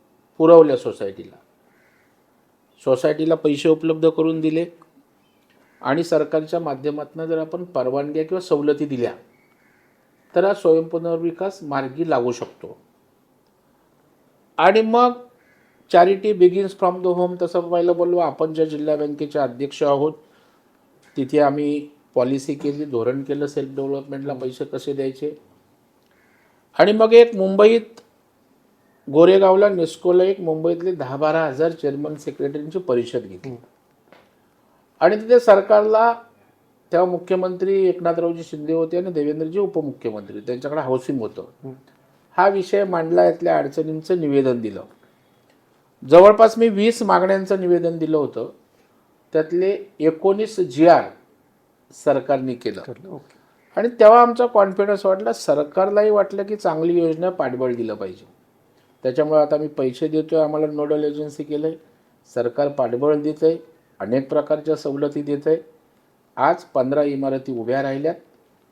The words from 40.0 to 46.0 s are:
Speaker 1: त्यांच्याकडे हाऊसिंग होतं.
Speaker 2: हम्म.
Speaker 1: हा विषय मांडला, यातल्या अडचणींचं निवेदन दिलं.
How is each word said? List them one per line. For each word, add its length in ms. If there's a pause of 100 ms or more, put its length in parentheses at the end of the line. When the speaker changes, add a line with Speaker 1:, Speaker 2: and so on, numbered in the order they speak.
Speaker 1:
त्यांच्याकडे 420
हाऊसिंग 380
होतं. 220
Speaker 2:
हम्म. 320 (640)
Speaker 1:
हा 120
विषय 340
मांडला, 420
यातल्या 320
अडचणींचं 640
निवेदन 420
दिलं. 220 (1300)